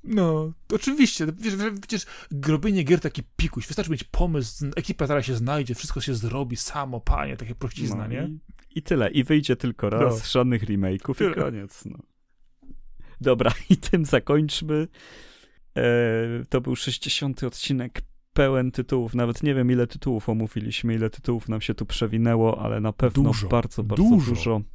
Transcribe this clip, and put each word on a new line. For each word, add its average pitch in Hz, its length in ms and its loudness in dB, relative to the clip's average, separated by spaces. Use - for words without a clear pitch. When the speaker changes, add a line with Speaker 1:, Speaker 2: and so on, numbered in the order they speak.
Speaker 1:
No, 160 460 2
to 214 100 -2
oczywiście, 262 500 2
wiesz, 214 180 -4
wiesz, 208 240 -2
przecież 196 260 -6
robienie 170 360 2
gier 156 180 4
taki 147 220 -6
pikuś, 147 300 0
wystarczy 175 240 -4
mieć 143 140 -4
pomysł, 147 600 0
ekipa 170 300 -4
zaraz 139 200 0
się 131 80 -2
znajdzie, 123 400 -2
wszystko - 260 -6
się 131 140 -4
zrobi 117 420 -4
samo, 131 440 -6
panie, 131 360 0
takie 113 180 -10
prościzna, 120 420 -6
Speaker 2:
No 110 100 -6
Speaker 1:
nie? 123 220 -4
Speaker 2:
i, - 500 -12
i 151 40 -8
tyle, 120 280 2
i 135 140 2
wyjdzie 147 320 4
tylko 113 340 -2
raz, 113 280 2
Speaker 1:
No. 110 140 -8
Speaker 2:
żadnych 123 320 4
remake'ów 98 500 0
i - 0 -
Speaker 1:
Tyle. 185 200 0
Speaker 2:
koniec, - 500 -6
no. - 140 -14
Dobra, 117 320 4
<laughs> - 80 0
i 180 60 10
tym - 280 2
zakończmy. 151 840 2
E, 127 60 0
to 127 120 2
był 127 160 -2
sześćdziesiąty - 720 -4
odcinek, 123 560 -4
pełen 135 380 4
tytułów, 123 440 -2
nawet 120 280 0
nie 143 120 2
wiem, 123 180 4
ile 123 140 4
tytułów 117 420 -4
omówiliśmy, 110 680 -2
ile 110 160 0
tytułów - 380 -4
nam 110 120 -2
się 107 140 -4
tu 104 120 -6
przewinęło, 113 760 2
ale 110 180 -2
na 107 120 -2
pewno 131 300 2
Speaker 1:
Dużo, 117 260 2
Speaker 2:
bardzo, 117 340 0
bardzo 113 220 2
Speaker 1:
dużo. 190 300 6
Speaker 2:
dużo. 110 260 0